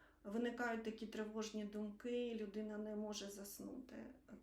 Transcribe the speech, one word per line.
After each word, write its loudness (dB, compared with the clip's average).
виникають 4
такі 0
тривожні 0
думки, 2
і 2
людина 0
не 0
може 0
заснути. -6